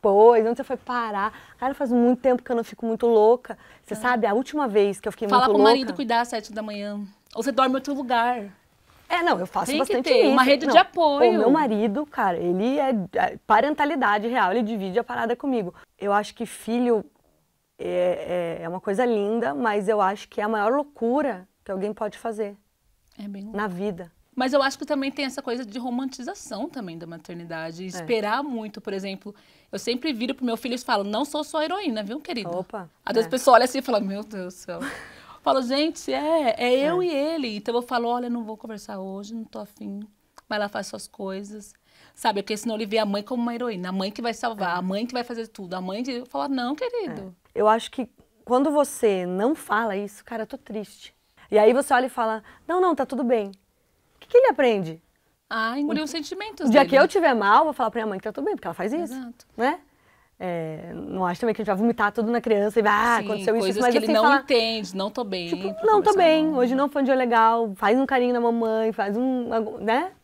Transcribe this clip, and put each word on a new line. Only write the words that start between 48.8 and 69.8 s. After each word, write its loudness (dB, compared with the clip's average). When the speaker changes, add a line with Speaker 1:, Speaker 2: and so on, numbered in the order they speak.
Speaker 1:
não 0
fala -2
isso, -10
cara, -10
eu -10
tô -14
triste. -14
E 4
aí 8
você 2
olha 4
e -4
fala, -4
"Não, 0
não, 4
tá -2
tudo -6
bem." 2
O -20
que -20
que 6
ele 8
aprende? 2
Speaker 2:
Ah, -4
engolir -2
Speaker 1:
O -4
Speaker 2:
os -8
sentimentos -6
Speaker 1:
o 4
dia 8
Speaker 2:
dele. 4
Speaker 1:
que 2
eu 8
tiver 4
mal, 6
eu 6
vou -2
falar -2
pra -4
minha -4
mãe -4
que -14
tá -6
tudo -6
bem, -2
porque -10
ela -6
faz -4
isso, -4
Speaker 2:
Exato. -14
Speaker 1:
né? -2
É, -8
não -6
acho -2
também 0
que -8
a -4
gente -2
vai 2
vomitar 2
tudo -2
na 0
criança 2
e 2
vai, 4
Ah, 2
Speaker 2:
Sim, -4
Speaker 1:
aconteceu -2
isso, 0
Speaker 2:
coisas 0
Speaker 1:
mas 4
Speaker 2:
que 4
Speaker 1:
assim, 2
Speaker 2:
ele 2
não 4
Speaker 1:
falar, 6
Speaker 2:
entende, 0
"Não -4
tô -6
bem, -6
Speaker 1:
tipo, -6
Speaker 2:
vou -4
Speaker 1:
"Não, 6
tô 4
Speaker 2:
conversar, 4
Speaker 1:
bem, 6
Speaker 2:
não." 0
Speaker 1:
hoje 2
não 2
foi 0
um 4
dia 4
legal", 4
faz 2
um 2
carinho 2
na 0
mamãe, 0
faz -2
um, -2
né? -2